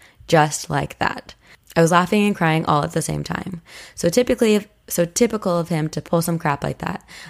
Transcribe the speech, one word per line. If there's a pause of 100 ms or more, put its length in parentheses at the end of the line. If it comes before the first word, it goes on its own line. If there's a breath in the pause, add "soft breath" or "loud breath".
(260 soft breath)
just
like
that. (420 soft breath)
I
was
laughing
and
crying
all
at
the
same
time. (340 loud breath)
So
typically,
if, (200)
so
typical
of
him
to
pull
some
crap
like
that. (240 loud breath)